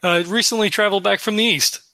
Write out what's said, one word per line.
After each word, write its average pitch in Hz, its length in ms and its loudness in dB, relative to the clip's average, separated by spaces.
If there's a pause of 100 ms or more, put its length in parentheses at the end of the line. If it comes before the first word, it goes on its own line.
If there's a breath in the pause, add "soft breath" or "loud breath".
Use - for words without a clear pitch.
Uh, 175 240 2
recently 214 440 0
traveled 202 320 0
back 202 180 0
from 214 160 -4
the 220 80 2
East. 165 360 0 (140)